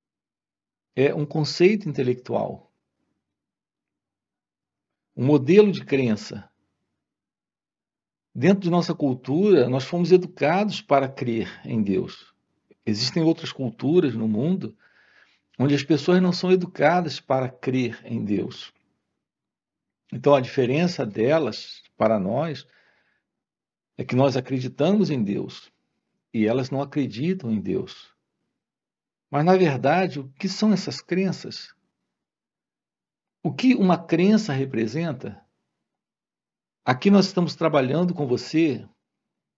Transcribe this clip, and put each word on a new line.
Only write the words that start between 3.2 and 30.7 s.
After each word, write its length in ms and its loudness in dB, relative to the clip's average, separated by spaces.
um 80 -4
modelo 480 6
de 140 -6
crença. 640 -2
Dentro 260 4
de 100 -2
nossa 240 0
cultura, 760 2
nós 140 -2
fomos 280 0
educados 720 0
para 260 2
crer 560 -6
em 180 -2
Deus. 520 -4
Existem 380 -2
outras 280 0
culturas 640 0
no 140 -2
mundo 480 -2
onde 160 2
as 80 0
pessoas 380 2
não 120 2
são 200 0
educadas 680 0
para 280 -2
crer 560 -4
em 180 -6
Deus. 500 -6
Então, 220 4
a 80 4
diferença 640 -2
delas 760 -2
para 240 2
nós 460 -4
é 60 -8
que 100 -6
nós 220 2
acreditamos 720 -2
em 120 -2
Deus 500 -6
e 140 0
elas 240 -2
não 100 -4
acreditam 720 -4
em 100 -2
Deus. 540 -8
Mas, 160 0
na 120 6
verdade, 640 0
o 140 -14
que 140 -8
são 240 0